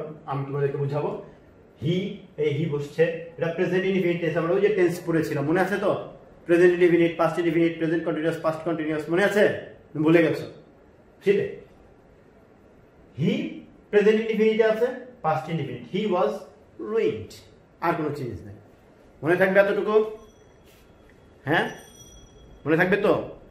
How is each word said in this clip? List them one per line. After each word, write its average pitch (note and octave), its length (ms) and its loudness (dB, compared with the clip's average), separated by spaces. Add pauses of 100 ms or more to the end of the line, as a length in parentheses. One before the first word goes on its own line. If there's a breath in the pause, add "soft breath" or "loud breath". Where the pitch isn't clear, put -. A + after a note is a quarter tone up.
(260)
আমি C#3 200 -6
তোমাদেরকে C#3 320 -2
বুঝাবো। C#3+ 480 -4 (580 loud breath)
He, E3 120 0 (420)
এই D3+ 280 -2
he C#3 60 -4
বসছে, C#3+ 320 -2 (340)
এটা E3 100 -4
প্রেজেন্ট F3+ 380 0
ইনডেফিনিট E3+ 360 0
টেন্স, D#3+ 160 -2
আমরা E3 160 0
ওই F#3+ 80 0
যে G#3 80 4
টেন্স F3 360 0
পড়েছিলাম, D3+ 400 -2
মনে E3+ 160 2
আছে F#3 160 -2
তো? G3 360 -4 (320)
প্রেজেন্ট F3 280 6
ইনডেফিনিট, E3+ 440 4
পাস্ট E3 220 0
ইনডেফিনিট, E3 380 0
প্রেজেন্ট D#3+ 280 -2
কন্টিনিউয়াস, D#3 360 -4
পাস্ট D#3+ 220 -2
কন্টিনিউয়াস, D#3 460 -4
মনে F3 140 2
আছে? G3+ 200 2 (540)
ভুলে D#3+ 260 4
গেছো? C#3+ 220 -2 (800)
সেটাই। - 300 0 (1600)
He A3+ 240 0 (460)
প্রেজেন্ট G#3 320 6
ইনডেফিনিটে A3 420 2
আছে, A3 240 2 (340)
পাস্ট D#3 280 -2
ইনডেফিনিট। B2+ 340 -6 (120)
He G#3 220 0
was G#3 140 2 (600)
ruined, G#3+ 420 -2 (480)
আর E3+ 120 0
কোনো D#3 220 -4
চেঞ্জ A2+ 300 -10
নেই। G2+ 100 -18 (680)
মনে E3 120 2
থাকবে C#4+ 240 4
এতটুকু? G3+ 580 2 (1300)
হ্যাঁ, F#3 240 0 (960)
মনে D#3+ 120 2
থাকবে F3+ 200 2
তো? D3+ 320 0 (220)